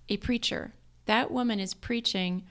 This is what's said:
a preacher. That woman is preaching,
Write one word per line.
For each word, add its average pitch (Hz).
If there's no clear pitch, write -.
a 208
preacher. -
That 220
woman 240
is 190
preaching, 185